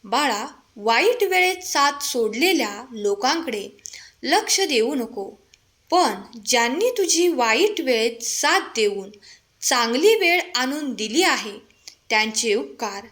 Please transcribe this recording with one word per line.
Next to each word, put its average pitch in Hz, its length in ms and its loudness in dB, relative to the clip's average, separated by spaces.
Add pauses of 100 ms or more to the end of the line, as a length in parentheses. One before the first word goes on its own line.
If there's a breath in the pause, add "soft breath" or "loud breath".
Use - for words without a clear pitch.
बाळा, 233 420 0 (300)
वाईट 254 480 2
वेळेत 370 340 2
साथ 294 340 0 (100)
सोडलेल्या 233 880 0
लोकांकडे 208 760 -2 (540 loud breath)
लक्ष 370 380 0
देऊ 285 340 2
नको, 220 340 -6 (640)
पण 320 220 4 (320)
ज्यांनी 254 440 2
तुझी 359 380 2
वाईट 294 540 2
वेळेत 233 420 0
साथ 330 380 0 (140)
देऊन 202 340 -2 (520 loud breath)
चांगली 254 540 2
वेळ 349 260 2 (140)
आणून 269 380 -4
दिली 214 300 -2
आहे, 220 360 -2 (500 loud breath)
त्यांचे 220 440 0
उपकार 208 580 -6